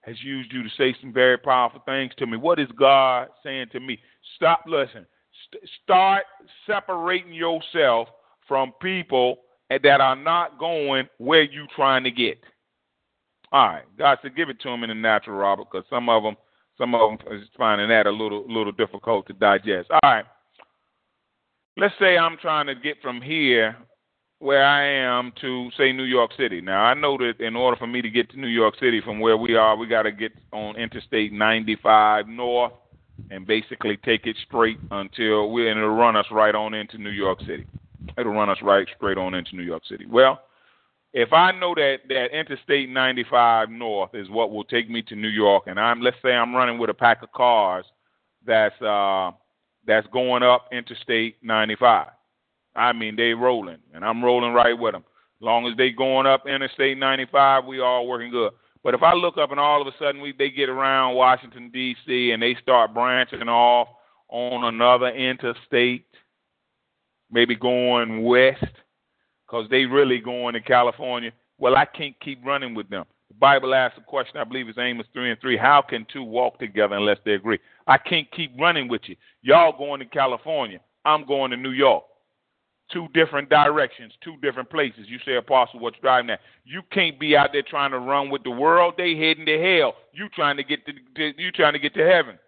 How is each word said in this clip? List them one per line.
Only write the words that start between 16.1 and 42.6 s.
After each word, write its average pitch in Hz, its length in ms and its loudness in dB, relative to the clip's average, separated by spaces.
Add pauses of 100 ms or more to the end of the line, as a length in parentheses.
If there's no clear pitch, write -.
'em, 110 120 -6 (400)
some 123 200 -4
of 110 160 4
'em 110 200 -16
is 104 240 -16
finding 107 340 0
that 107 180 4
a - 20 2
little, 104 380 -6
little 110 240 -4
difficult 101 560 -4
to 101 40 -20
digest. 98 600 0
All 156 100 6
right. 120 220 4 (1500)
Let's 202 200 -2
say 185 180 4
I'm 165 220 0
trying 151 300 -4
to 135 60 -8
get 143 280 -10
from 123 180 -10
here 127 560 0 (640)
where 139 260 2
I 143 180 4
am 127 480 -2 (120)
to, 127 300 -8
say, 135 200 2
New 131 120 -6
York 127 280 0
City. 98 300 -6
Now, 95 220 0
I 127 100 4
know 143 240 -2
that 120 200 -4
in 113 160 -6
order 123 220 0
for 120 100 -12
me 123 140 -6
to 117 80 -8
get 117 220 -2
to 135 100 -18
New 131 80 -8
York 113 280 2
City 120 260 -2
from 107 180 -10
where 110 160 4
we 117 200 0
are, 110 200 4
we 113 100 -10
gotta 110 240 0
get 107 220 -10 (200)
on 107 240 -10
Interstate 110 580 -6
ninety-five 107 920 2
North 120 440 -4 (580)
and 95 160 -16
basically 107 520 -4
take 113 280 -2
it 110 100 -8 (100)
straight 113 320 0 (120)
until 104 600 -2
we, 117 180 0
and 107 100 -2
it'll 107 160 0
run 113 220 4
us 104 140 0
right 107 240 4
on 107 180 -4
into 107 240 -12
New 104 140 -12
York 95 300 -2
City. 80 260 -12 (500)
It'll 113 160 -4
run 107 160 0
us 98 140 -2
right 98 340 2
straight 98 220 -4
on 92 160 -6
into 90 200 -10
New 90 80 -12
York 82 220 -10
City. 90 220 -16
Well, 131 360 4 (720)
if 120 220 0
I 180 180 6
know 180 220 -4
that, 139 340 -2
that 131 260 -4
Interstate 143 540 -4